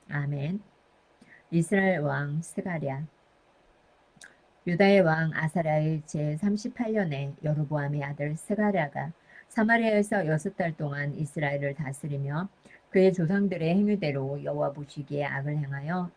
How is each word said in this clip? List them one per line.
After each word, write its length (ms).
아멘. 520
이스라엘 480
왕 420
스가랴. 640
유다의 360
왕 320
아사랴의 720
제 320
삼십팔 540
년에 520
여로보암의 600
아들 320
스가랴가 800
사마리아에서 800
여섯 300
달 180
동안 400
이스라엘을 600
다스리며 720
그의 240
조상들의 640
행위대로 680
여호와 300
보시기에 500
악을 340
행하여 600